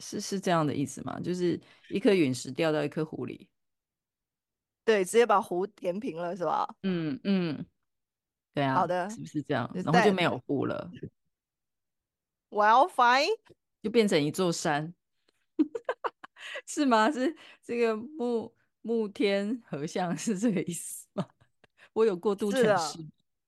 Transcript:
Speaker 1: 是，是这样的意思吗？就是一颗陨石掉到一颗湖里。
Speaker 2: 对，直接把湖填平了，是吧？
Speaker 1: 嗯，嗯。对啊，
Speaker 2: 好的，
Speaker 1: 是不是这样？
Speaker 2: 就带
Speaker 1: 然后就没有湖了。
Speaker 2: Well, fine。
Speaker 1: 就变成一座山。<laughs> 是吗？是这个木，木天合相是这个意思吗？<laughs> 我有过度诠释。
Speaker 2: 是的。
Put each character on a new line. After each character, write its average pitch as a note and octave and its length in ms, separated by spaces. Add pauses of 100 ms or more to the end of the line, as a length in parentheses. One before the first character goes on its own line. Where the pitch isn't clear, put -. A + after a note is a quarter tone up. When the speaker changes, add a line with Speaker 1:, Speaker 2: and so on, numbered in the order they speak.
Speaker 1:
是， - 200
是 G3 200
这 F#3+ 100
样 E3 160
的 C#3 80
意 C#3+ 100
思 - 180
吗？ - 180
就 F3 120
是 F3 260 (320)
一 G3 100
颗 - 120
陨 D3 220
石 C3 160
掉 D#3 220
到 D3+ 100
一 D3 60
颗 D#3+ 160
湖 B2+ 200
里。 - 240 (1400)
Speaker 2:
对， G#3 200
直 F#3 80
接 A#3 120
把 G#3+ 160
湖 F3+ 240
填 F#3+ 360
平 G#3 160
了， F3 200
是 F3 80
吧？ D3+ 240 (140)
Speaker 1:
嗯， E3 400
嗯。 F#3 420 (880)
对 C#3+ 120
啊， E3 100
Speaker 2:
好 F3+ 140
的， F3+ 200
Speaker 1:
是 G#3+ 120
不 D#3 60
是 D#3 140
这 C#3+ 140
样？ A#2+ 180
Speaker 2:
就 F3+ 120
带 - 80
Speaker 1:
然 F3+ 100
后 G#3 80
就 - 20
没 F3+ 120
有 B2+ 200
湖 B2+ 220
了。 - 240 (1600)
Speaker 2:
Well, A3+ 400
fine。 C4 380 (520)
Speaker 1:
就 - 80
变 G#3+ 200
成 F#3 120
一 D3 120
座 F3+ 180
山。 D#3+ 420 (680)
<laughs> - 540 (540)
是 - 180
吗？ A3+ 280
是 D#4+ 240 (260)
这 - 140
个 A3+ 200
木， A#3+ 560 (300)
木 A3+ 240
天 G3+ 580
合 D3+ 220
相 F3 320
是 G#3 180
这 A3+ 140
个 F3 120
意 F3 100
思 - 400
吗？ - 120 (380)
<laughs> - 300
我 A3 120
有 G3+ 120
过 G3 180
度 G3+ 160
诠 G3+ 60
释。 B3+ 60
Speaker 2:
是 E3+ 360
的。 E3 60 (440)